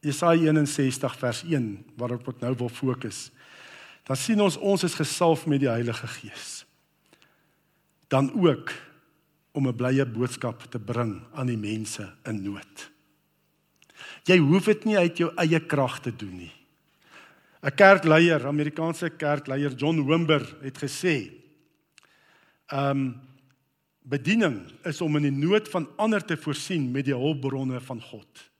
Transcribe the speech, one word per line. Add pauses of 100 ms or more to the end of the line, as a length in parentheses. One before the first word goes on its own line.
Jesaja
eenenzestig
vers
een, (140)
waarop
ek
nou
wil
fokus, (800)
dan
sien
ons,
ons
is
gesalf
met
die
Heilige
Gees. (1500)
Dan
ook (800)
om
'n
blye
boodskap
te
bring (120)
aan
die
mense (100)
in
nood. (1300)
Jy
hoef
dit
nie
uit
jou
eie
krag
te
doen
nie. (1080)
'n
Kerkleier,
Amerikaanse
kerkleier
John
Wimber
het
gesê, (1400)
ehm, (920)
"Bediening (140)
is
om
in
die
nood
van (100)
ander
te
voorsien
met
die
hulpbronne
van
God." (100)